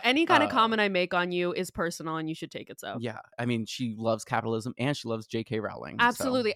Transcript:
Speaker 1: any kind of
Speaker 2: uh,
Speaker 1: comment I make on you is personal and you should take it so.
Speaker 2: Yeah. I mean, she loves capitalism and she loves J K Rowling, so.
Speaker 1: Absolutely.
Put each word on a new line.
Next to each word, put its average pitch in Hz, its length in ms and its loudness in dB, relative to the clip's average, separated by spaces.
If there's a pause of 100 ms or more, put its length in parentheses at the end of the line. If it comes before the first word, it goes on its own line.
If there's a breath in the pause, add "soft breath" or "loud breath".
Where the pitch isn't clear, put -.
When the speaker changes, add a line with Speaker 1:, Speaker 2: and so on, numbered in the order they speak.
Speaker 1:
any 269 220 4
kind 330 180 6
of 311 40 2
Speaker 2:
uh, 294 40 -2
Speaker 1:
comment 226 280 4
I 208 80 4
make 180 240 2
on 180 200 2
you 175 200 0
is 185 200 -2
personal 165 440 -4
and 160 120 -2
you 160 80 -2
should 160 160 -10
take - 180 -12
it - 100 -14
so. 101 200 -8
Speaker 2:
Yeah. 113 180 -6 (200)
I 123 80 -2
mean, 117 200 0
she 120 320 -4
loves 110 260 0
capitalism 113 540 -2
and 143 180 0
she - 120 -8
loves 113 180 -4
J 117 180 -2
K 110 160 -2
Rowling, - 380 -8
so. 226 80 4
Speaker 1:
Absolutely. 247 500 0